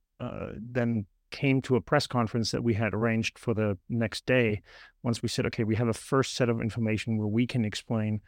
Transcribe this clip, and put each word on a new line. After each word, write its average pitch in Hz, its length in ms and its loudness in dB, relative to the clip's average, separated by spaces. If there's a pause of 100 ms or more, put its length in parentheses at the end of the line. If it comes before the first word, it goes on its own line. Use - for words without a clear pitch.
(200)
uh, 104 340 -8
then 117 520 -2 (240)
came 135 300 2
to 127 160 2
a 110 40 4
press - 260 0
conference 117 440 0
that 117 140 -2
we 117 80 4
had 104 220 0
arranged 113 440 0
for - 160 -4
the 104 240 0 (100)
next 117 360 -2
day. 120 380 2 (400)
Once 117 200 0
we 117 60 -2
said, - 160 -2
"Okay, - 180 0
we 110 140 2
have 117 120 2
a 110 40 2
first - 420 0
set 123 140 2
of 113 120 0
information 110 580 -2
where 107 100 0
we 117 180 2
can 117 180 0
explain 107 640 -2